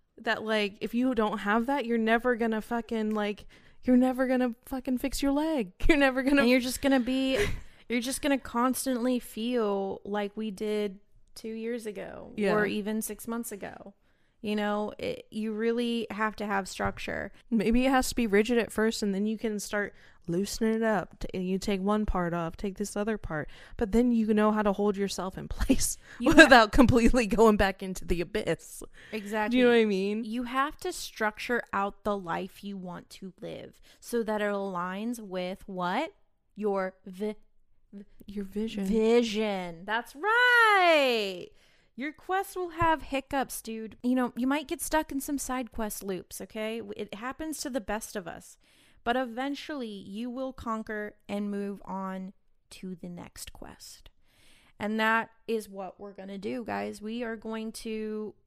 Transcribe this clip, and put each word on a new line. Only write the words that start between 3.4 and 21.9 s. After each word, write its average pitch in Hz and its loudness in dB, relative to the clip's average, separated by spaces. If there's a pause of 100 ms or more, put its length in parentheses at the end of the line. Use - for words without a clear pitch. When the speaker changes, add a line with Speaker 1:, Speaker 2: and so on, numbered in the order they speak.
Speaker 1:
you're 247 6
never 254 4
gonna 254 0 (100)
fucking 262 -4
fix - -4
your 277 2
leg. 294 0
<laughs> - 4
You're 320 8
never 269 4
gonna 277 6
Speaker 2:
And 240 6
you're 254 6
just 247 -4
gonna 269 4
be, 262 0 (200)
<laughs> - -18
you're 240 0
just 247 -4
gonna 277 2
constantly 247 0
feel 214 -2
like 202 -4
we 220 -4
did 208 -4 (360)
two 226 -12
years 226 -6
ago 190 -12
Speaker 1:
Yeah. 208 2
Speaker 2:
or 214 4
even 208 -2
six - -10
months 233 -8
ago. 196 -14 (480)
You 208 -2
know, 208 -2
it, - -6
you 214 -4
really 233 0
have 214 -2
to 208 -6
have 196 -2
structure. - -4 (180)
Speaker 1:
Maybe 233 4
it 269 4
has 262 4
to - -6
be 233 2
rigid 220 4
at 220 0
first, 220 0
and 202 0
then 202 0
you 220 -2
can 214 -4
start 202 -4 (340)
loosening 202 0
it 226 0
up. 214 0
T-, - -8
and 185 -4
you 190 0
take 196 -2
one 208 0